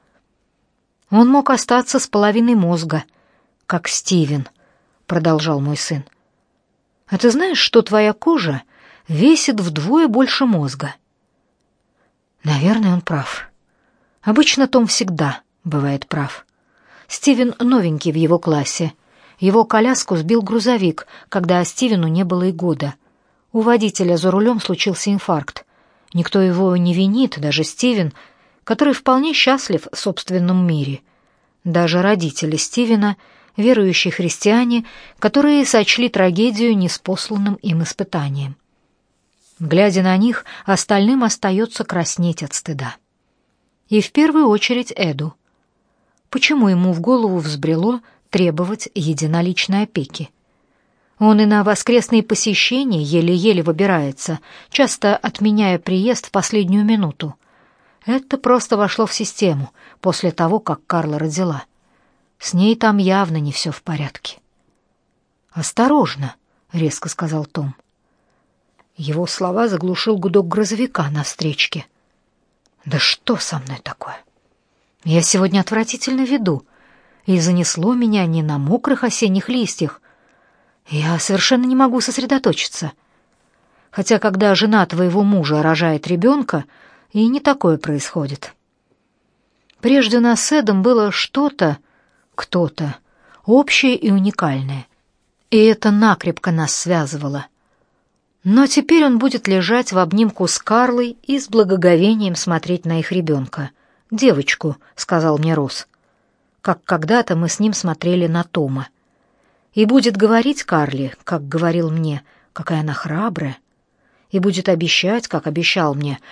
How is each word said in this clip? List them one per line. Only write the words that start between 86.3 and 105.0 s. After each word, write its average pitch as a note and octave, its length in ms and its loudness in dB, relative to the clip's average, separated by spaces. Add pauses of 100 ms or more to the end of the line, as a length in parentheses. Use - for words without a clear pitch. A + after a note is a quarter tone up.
и A3 160 2
не C4 120 0
такое C4+ 380 2
происходит. C#3+ 760 -8 (1300)
Прежде A#3+ 380 2
у A#3 40 4
нас A#3 200 2
с - 100 -2
Эдом G#3+ 300 2
было G#3+ 300 2
что-то..." C4+ 640 -2 (580)
кто-то, D#3 600 -4 (500)
общее C4 500 4
и - 160 0
уникальное. D3+ 760 -2 (640)
И A3+ 80 4
это G#3+ 340 4
накрепко G3+ 600 0
нас D#3+ 220 -2
связывало. C#3+ 720 -4 (1000)
Но A#3 220 6
теперь D4 380 4
он B3+ 120 4
будет B3 320 0
лежать F#3+ 420 0
в F#3 60 4
обнимку F#3+ 500 2
с - 100 -2
Карлой A#3+ 680 0
и C#4 140 -2
с C4+ 120 -8
благоговением F#3+ 840 4
смотреть E3+ 500 -2
на E3 140 -2
их D3+ 120 -6
ребенка. D3+ 600 -4 (380)
"Девочку", E3 680 0 (180)
сказал D#3+ 420 0